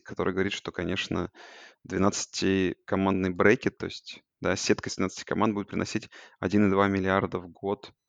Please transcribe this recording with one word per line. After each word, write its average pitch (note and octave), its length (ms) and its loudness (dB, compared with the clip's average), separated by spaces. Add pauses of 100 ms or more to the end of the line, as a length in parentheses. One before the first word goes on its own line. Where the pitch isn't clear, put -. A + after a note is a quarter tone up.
которая F#2 300 -4
говорит, F#2+ 200 -2
что, - 180 -8
конечно, F2 580 -4 (560)
двенадцатикомандный F#2+ 1500 0
брекет, G2+ 480 4
то F2 80 -6
есть, - 360 -16 (180)
да, F#2 160 0
сетка - 320 0
из - 80 -8
двенадцати - 280 -4
команд G#2 300 -2
будет G2+ 140 -6
приносить F#2 400 -6 (300)
один G2+ 280 4
и F#2 40 4
два G2 180 4
миллиарда F#2+ 500 0
в F2+ 100 -12
год - 440 -8 (160)